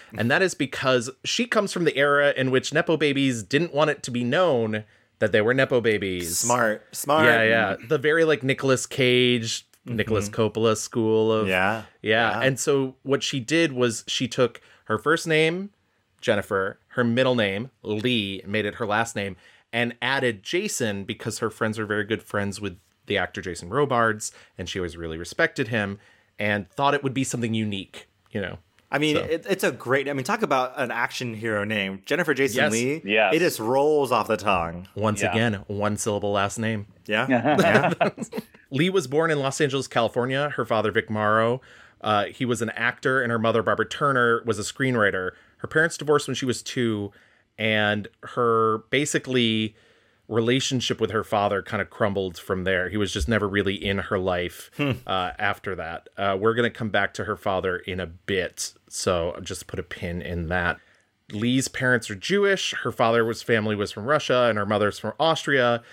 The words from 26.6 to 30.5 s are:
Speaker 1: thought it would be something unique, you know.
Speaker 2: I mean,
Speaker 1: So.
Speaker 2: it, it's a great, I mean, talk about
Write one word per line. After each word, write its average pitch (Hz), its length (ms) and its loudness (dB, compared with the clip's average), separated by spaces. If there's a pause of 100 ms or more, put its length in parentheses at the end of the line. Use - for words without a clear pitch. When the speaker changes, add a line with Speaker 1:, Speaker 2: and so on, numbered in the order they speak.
Speaker 1:
thought 143 220 0
it 139 100 0
would 131 100 -2
be 131 120 -2
something 117 280 -4
unique, 104 540 -4 (240)
you 107 80 -6
know. 90 200 -8 (300)
Speaker 2:
I 143 100 0
mean, 151 180 2
Speaker 1:
So. - 60 -2
Speaker 2:
it, 165 260 -4
it's 190 160 -2
a 175 80 2
great, 131 340 -2
I 143 60 -4
mean, 135 100 -4
talk 220 200 -2
about 131 340 0